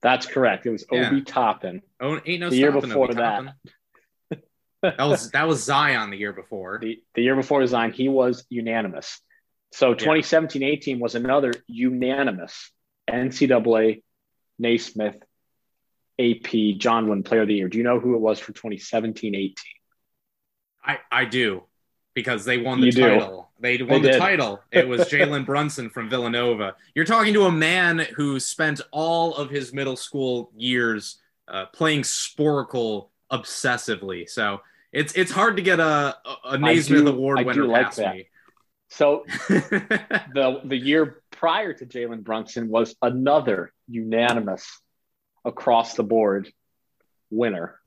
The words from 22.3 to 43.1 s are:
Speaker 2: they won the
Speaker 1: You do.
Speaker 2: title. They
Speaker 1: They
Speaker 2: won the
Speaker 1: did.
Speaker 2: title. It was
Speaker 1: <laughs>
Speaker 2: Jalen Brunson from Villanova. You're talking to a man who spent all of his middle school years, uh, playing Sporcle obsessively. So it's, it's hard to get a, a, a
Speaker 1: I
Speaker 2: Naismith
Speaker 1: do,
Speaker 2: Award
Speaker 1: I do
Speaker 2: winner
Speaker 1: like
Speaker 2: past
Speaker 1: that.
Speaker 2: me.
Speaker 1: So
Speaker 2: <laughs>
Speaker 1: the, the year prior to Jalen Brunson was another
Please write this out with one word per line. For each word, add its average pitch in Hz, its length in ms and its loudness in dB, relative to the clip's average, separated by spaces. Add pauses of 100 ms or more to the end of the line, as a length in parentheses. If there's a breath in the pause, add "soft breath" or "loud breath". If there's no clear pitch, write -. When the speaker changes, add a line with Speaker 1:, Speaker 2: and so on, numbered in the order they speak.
Speaker 2:
they 123 140 0
won 131 220 0
the 123 60 8
Speaker 1:
You 123 40 6
do. 123 100 4
Speaker 2:
title. 101 480 4 (120)
They 123 160 0
Speaker 1:
They 131 60 -4
Speaker 2:
won 131 180 4
the 131 100 6
Speaker 1:
did. 131 80 4
Speaker 2:
title. 139 420 0 (100)
It 156 160 6
was 123 140 0
Speaker 1:
<laughs> 170 80 2
Speaker 2:
Jalen 143 360 0
Brunson 143 440 -4
from 113 200 -10
Villanova. 120 680 -2 (180 soft breath)
You're 156 120 0
talking 214 300 2
to 202 100 6
a 180 60 4
man 165 480 2
who 143 420 -2
spent 151 400 -4 (100)
all 165 440 0
of 139 140 -6
his 135 240 -6
middle 135 220 -4
school 127 640 -6
years, 117 640 -2 (260)
uh, 95 200 -10
playing 156 340 0
Sporcle 120 1080 -2 (240)
obsessively. 104 1000 -6
So 104 300 -4 (320 soft breath)
it's, 147 220 -4
it's 180 180 0
hard 208 240 2
to 196 80 -2
get 180 160 4
a, 165 40 4 (420)
a, 123 40 -14
a 131 80 -12 (140)
Speaker 1:
I 139 60 0
Speaker 2:
Naismith 147 480 6
Speaker 1:
do, 143 40 6
Speaker 2:
Award 135 300 2
Speaker 1:
I 123 40 2
do 123 40 0
Speaker 2:
winner 135 180 2
Speaker 1:
like 120 200 4
Speaker 2:
past - 120 -6
Speaker 1:
that. 95 180 -2
Speaker 2:
me. 95 120 -18 (640 soft breath)
Speaker 1:
So 147 340 2 (120)
Speaker 2:
<laughs> - 120 -10
Speaker 1:
the, 151 1160 -2
the 135 120 -4
year 147 440 0 (100)
prior 175 420 -2
to 127 120 -14
Jalen 117 380 -10
Brunson 113 460 -6
was 113 320 0
another 127 720 2 (160)